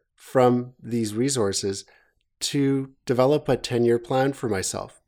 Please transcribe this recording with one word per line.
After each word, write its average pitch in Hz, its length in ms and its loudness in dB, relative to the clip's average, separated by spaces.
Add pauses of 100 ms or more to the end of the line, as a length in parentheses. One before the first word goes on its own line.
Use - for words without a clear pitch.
(140)
from 123 680 2
these 113 320 -4
resources 104 720 -2 (560)
to 139 500 -2 (160)
develop 135 420 2
a 127 80 2
ten-year 120 420 2
plan 135 340 0
for 131 180 -6
myself. - 580 -6